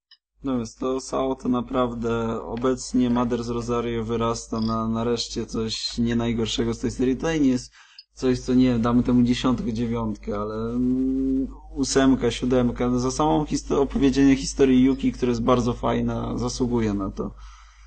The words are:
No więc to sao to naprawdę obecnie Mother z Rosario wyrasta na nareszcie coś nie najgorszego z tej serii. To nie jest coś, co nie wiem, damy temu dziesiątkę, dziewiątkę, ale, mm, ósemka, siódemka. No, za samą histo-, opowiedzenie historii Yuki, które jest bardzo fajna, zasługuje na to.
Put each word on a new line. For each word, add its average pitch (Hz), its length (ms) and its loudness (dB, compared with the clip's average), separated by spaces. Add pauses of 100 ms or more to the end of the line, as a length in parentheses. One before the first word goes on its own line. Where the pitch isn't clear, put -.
(440)
No 131 120 -2
więc 113 200 -6
to 131 240 -4
sao 131 340 -4
to 131 140 -8
naprawdę 117 920 -2
obecnie 123 680 0
Mother 120 340 0
z 113 40 -8
Rosario 117 560 -2
wyrasta 113 560 -2
na 113 280 0
nareszcie 113 580 -2
coś 113 520 -6
nie 117 180 0
najgorszego 117 580 -2
z 117 40 -12
tej 123 120 -4
serii. 127 260 0
To 160 160 -2
nie 151 160 4
jest 127 240 0 (420)
coś, 127 240 0
co 123 160 -2
nie 127 140 6
wiem, 117 140 2
damy 120 200 4
temu 123 200 4
dziesiątkę, 120 500 0
dziewiątkę, 110 680 -4
ale, 107 140 -6 (200)
mm, 131 760 0 (260)
ósemka, 135 560 2
siódemka. 123 600 0
No, 123 80 0
za 127 120 0
samą 151 340 2
histo-, - 360 -2
opowiedzenie 135 560 4
historii 131 480 4
Yuki, 131 280 2
które 123 180 -2
jest 117 120 0
bardzo 120 300 2
fajna, 117 680 -2
zasługuje 117 560 -2
na 98 160 -4
to. - 240 -8 (520)